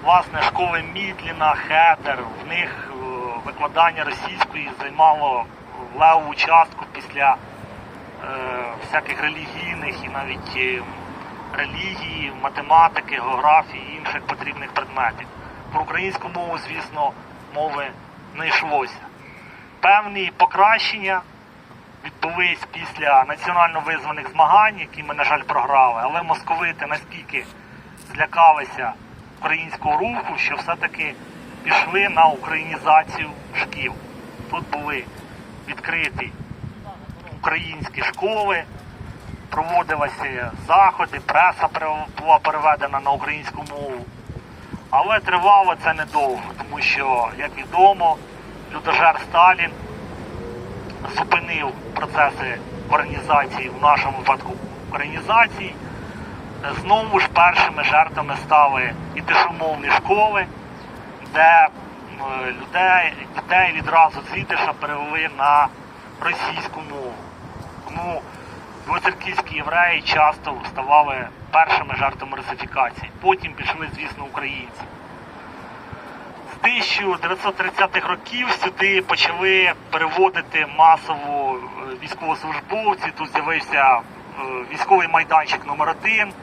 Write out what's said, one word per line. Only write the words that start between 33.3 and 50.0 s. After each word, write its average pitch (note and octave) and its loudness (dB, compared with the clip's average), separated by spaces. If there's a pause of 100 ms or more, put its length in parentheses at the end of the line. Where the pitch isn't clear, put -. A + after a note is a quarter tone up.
шкіл. C3 -6 (580)
Тут - -8
були D3 -6 (640)
відкриті D3 -6 (1080)
українські D#3+ -4
школи, G3 -2 (840)
проводилися D3 -2 (160)
заходи, F3 4
преса E3 4
пере-, D#3 -4 (160)
була D#3 8
переведена D3 2
на C#3 0
українську C#3+ -4
мову. C#3 -8 (840)
Але F#3 4
тривало F#3 6
це E3 2
недовго, D3 -2 (160)
тому - -10
що, C3 2
як C#3+ -8
відомо, F3 4 (560)
людожер D#3+ 2
Сталін E3+ 4 (1500)